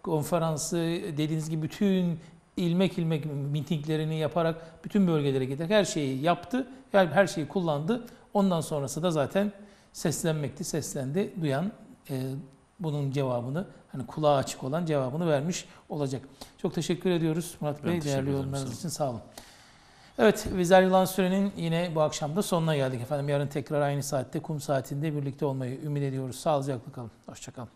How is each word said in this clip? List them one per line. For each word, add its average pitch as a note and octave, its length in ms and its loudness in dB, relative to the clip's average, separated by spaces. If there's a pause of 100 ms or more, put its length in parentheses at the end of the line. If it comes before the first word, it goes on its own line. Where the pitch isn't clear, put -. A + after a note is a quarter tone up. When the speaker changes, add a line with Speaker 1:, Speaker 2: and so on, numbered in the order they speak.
Speaker 1:
konferansı, D#3+ 720 0 (400)
dediğiniz D#3 320 0
gibi D#3+ 120 -2
bütün F3+ 580 2 (380)
ilmek F3+ 400 2
ilmek D#3+ 280 0
mitinglerini D3+ 920 -2
yaparak D#3+ 680 -2
bütün G3 240 2
bölgelere C#3+ 380 2
giderek C#3 260 -4
her G#3 140 6
şeyi C3+ 360 -2
yaptı. F3 460 0 (260)
Yani F#3+ 160 6
her F3 180 4
şeyi D3+ 200 -4
kullandı. F3 580 0 (280)
Ondan F#3+ 280 4
sonrası D3+ 420 -4
da F3+ 80 2
zaten F#3+ 420 2 (400)
seslenmekti. D#3 720 -2
Seslendi. D3+ 760 -2
Duyan, D#3 300 0 (380)
e, C3+ 120 -2 (580)
bunun D3 320 -2
cevabını, C3 540 -2 (260)
hani B2+ 160 -8
kulağa D3+ 280 4
açık - 280 -2
olan D#3+ 220 -2
cevabını D3 420 0
vermiş D3+ 380 0 (240)
olacak. C#3 320 -2 (400)
Çok F#3 120 -2
teşekkür F3 360 0
ediyoruz E3 520 0
Murat D3 220 -4
Speaker 2:
Ben E3+ 80 0
Speaker 1:
Bey, F3 80 0
Speaker 2:
teşekkür D3 160 -2
Speaker 1:
değerli C3+ 140 0
Speaker 2:
ederim, C#3 80 0
Speaker 1:
yorumlarınız C3+ 320 -4
Speaker 2:
sağ - 40 -8
olun. A#2 40 -10
Speaker 1:
için. E3+ 120 -8
Sağ C#3+ 200 -2
olun. A2 120 -6 (1000)
Evet, - 360 6
Vezer F#3 260 8
Yılan F#3 240 6
sürenin F#3+ 520 2
yine E3 380 0
bu D#3+ 60 2
akşam D3+ 340 -2
da G#3 60 2
sonuna E3 340 2
geldik C3 260 0
efendim. C#3+ 280 -4
Yarın C#3+ 180 0
tekrar D3 340 -2
aynı C#3+ 220 0
saatte, C#3+ 360 -4
kum D3+ 200 -6
saatinde C#3+ 560 -2
birlikte C#3 300 -4
olmayı C3 360 -4
ümit D3 220 -2
ediyoruz. C3 360 -4
Sağlıcakla C#3+ 520 -2
kalın. A#2 200 -12 (140)
Hoşça - 260 -14
kalın. A#2 240 -12